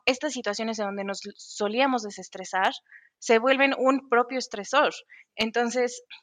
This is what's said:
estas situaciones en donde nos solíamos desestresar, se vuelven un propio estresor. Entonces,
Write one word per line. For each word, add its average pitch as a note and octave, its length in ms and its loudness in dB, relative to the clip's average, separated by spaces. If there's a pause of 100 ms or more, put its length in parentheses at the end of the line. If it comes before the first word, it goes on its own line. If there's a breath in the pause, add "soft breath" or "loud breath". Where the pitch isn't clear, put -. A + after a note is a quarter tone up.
estas C4+ 260 0
situaciones A3 460 -4
en G#3 80 -2
donde G3 180 -6
nos G3 160 -6 (160)
solíamos A#3+ 680 0
desestresar, F#3+ 680 -4 (460 soft breath)
se A3+ 200 4
vuelven C4+ 400 4
un C4 300 2
propio B3 300 2
estresor. B3 540 0 (440 loud breath)
Entonces, A#3+ 680 0 (200 loud breath)